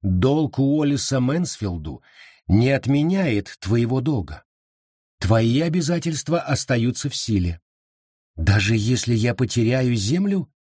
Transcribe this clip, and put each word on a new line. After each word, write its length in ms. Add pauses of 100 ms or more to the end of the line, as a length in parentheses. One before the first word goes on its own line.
«Долг 560
Уоллеса 600
Мэнсфилду 840 (440)
не 220
отменяет 920
твоего 400
долга. 440 (760)
Твои 420
обязательства 760
остаются 720
в 60
силе». 440 (760)
«Даже 400
если 400
я 180
потеряю 600
землю?» 560 (100)